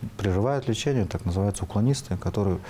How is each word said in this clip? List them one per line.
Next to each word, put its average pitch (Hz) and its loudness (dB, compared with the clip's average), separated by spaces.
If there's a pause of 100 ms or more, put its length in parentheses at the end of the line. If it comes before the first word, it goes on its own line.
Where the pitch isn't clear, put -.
(180)
прерывают 104 2
лечение, 117 2
так - -4
называются 95 0
уклонисты, 117 0
которые, 90 0 (100)